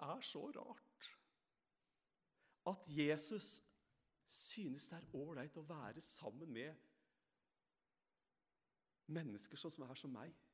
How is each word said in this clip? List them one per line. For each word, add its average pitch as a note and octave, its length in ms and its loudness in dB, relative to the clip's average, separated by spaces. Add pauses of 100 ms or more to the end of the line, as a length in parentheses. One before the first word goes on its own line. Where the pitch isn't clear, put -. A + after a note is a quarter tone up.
er E3 240 0
så - 140 0 (180)
rart - 520 -8 (1600)
at F#3+ 180 -2
Jesus D3+ 720 6 (680)
synes - 640 0
det E3 80 -4
er - 200 -6
ålreit C#3 400 -2
å D3+ 80 -6
være C#3+ 360 -4
sammen D#3 520 -4
med C3+ 200 -2 (2500)
mennesker D#3 480 -2
sånn D#3+ 140 -4
som C#3 100 -6
er B2+ 140 -6
som C3+ 160 -4
meg. C3 180 -6 (200)